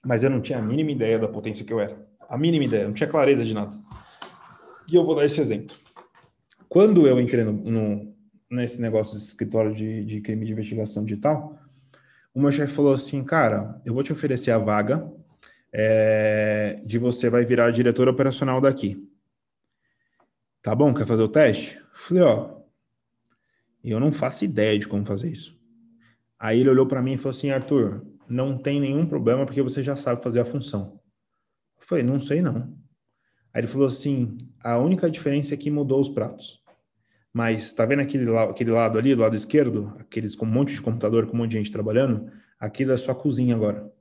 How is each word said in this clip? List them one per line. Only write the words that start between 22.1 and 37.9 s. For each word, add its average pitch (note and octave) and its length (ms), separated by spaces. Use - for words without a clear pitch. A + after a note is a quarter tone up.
"Ó, G2 380
eu A2+ 160
não D3 120
faço C3 340
ideia G#2+ 340
de G#2 80
como G#2 180
fazer G#2+ 240
isso." - 300
Aí A2+ 220
ele C3+ 80
olhou C3 180
pra C3 140
mim C3 120
e C3 40
falou C3+ 140
assim, C#3 200
"Arthur, B2+ 540
não B2+ 280
tem C#3+ 220
nenhum C#3 260
problema C3+ 400
porque C#3 160
você B2+ 220
já C#3 140
sabe A#2+ 260
fazer A#2+ 160
a A#2 60
função." G#2+ 560
Eu - 80
falei, D#3 180
"Não C3 140
sei C#3+ 240
não." A#2+ 320
Aí A#2 60
ele A2+ 80
falou C3+ 200
assim, B2+ 500
"A A#2 140
única E3 340
diferença C#3+ 420
é C#3 40
que D3 120
mudou C#3+ 300
os C#3 80
pratos. - 540
Mas A2+ 380
tá A#2 140
vendo C#3 160